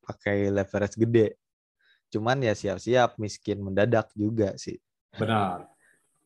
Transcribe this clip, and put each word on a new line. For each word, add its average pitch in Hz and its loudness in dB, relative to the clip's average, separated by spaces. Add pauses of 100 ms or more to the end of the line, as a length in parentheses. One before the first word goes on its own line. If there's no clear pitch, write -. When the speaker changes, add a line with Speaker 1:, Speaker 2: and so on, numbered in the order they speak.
Speaker 1:
pakai 101 -2
leverage 101 -2
gede. 113 4 (720)
Cuman 120 -2
ya 107 0
siap-siap 110 0
miskin 101 -6
mendadak 104 0
juga 104 0
sih. - -12 (320)
Speaker 2:
Benar. 104 -2 (560)